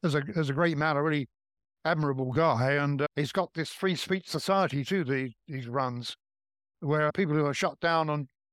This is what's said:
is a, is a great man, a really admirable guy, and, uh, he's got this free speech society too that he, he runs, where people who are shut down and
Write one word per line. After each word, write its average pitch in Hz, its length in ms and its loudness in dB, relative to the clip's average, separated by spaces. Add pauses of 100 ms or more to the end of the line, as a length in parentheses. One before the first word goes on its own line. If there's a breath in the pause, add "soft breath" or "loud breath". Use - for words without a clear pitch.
is 143 100 2
a, 147 80 2 (140)
is 151 160 0
a - 20 -4
great 165 240 2
man, 156 180 2
a 143 60 2
really 147 260 0 (580)
admirable 139 480 0
guy, 139 400 4
and, 143 300 2
uh, 147 120 2
he's 147 160 -2
got 190 220 -2
this 160 160 -6
free 185 260 0
speech 185 320 -4
society 165 560 0
too 190 200 -2
that 135 120 -2
he, 131 200 -4 (100)
he 131 220 -8
runs, 120 480 -4 (680)
where 151 320 2
people 175 200 0
who 151 120 2
are 143 80 0
shut 170 260 -2
down 165 300 2
and 147 180 -2 (260)